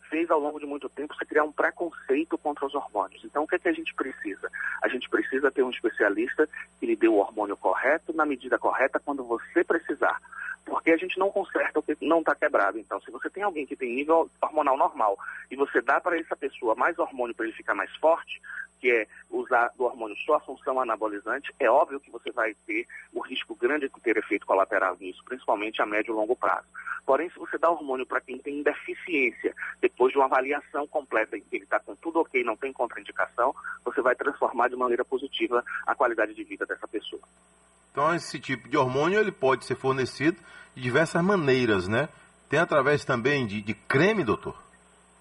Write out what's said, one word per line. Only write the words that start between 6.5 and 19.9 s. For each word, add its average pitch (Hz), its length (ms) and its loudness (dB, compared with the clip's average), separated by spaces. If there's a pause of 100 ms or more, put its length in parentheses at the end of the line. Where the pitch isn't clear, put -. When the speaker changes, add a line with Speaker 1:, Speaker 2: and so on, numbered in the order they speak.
Speaker 1:
que 127 60 -6
lhe 117 100 2
dê 113 120 4
o 113 80 6
hormônio 101 420 0
correto, 135 560 0
na 160 100 2
medida 127 360 -2
correta, 110 400 0
quando 139 240 -6
você 117 400 0
precisar. - 580 0 (440)
Porque - 260 0
a 165 60 6
gente 180 200 -4
não 190 140 2
conserta 160 480 0
o - 40 -6
que 151 160 -4
não 160 240 4
tá 151 120 2
quebrado. 107 420 2
Então, 104 240 -8
se - 80 -18
você 135 180 -10
tem 185 140 -8
alguém 165 240 -2
que 196 100 -8
tem 123 200 -4
nível 160 340 2 (100)
hormonal 139 380 2
normal 139 400 2 (320)
e 127 60 -10
você 139 260 2
dá 143 180 4
pra 175 180 0
essa 165 180 -4
pessoa 123 400 -2
mais 156 240 0
hormônio 127 360 -2
pra 113 100 -4
ele 110 100 -6
ficar - 180 -4
mais 98 220 -4
forte, - 440 2 (400)
que 127 120 2
é 110 160 4 (240)
usar 120 460 2
do 127 60 0
hormônio 117 320 -4 (100)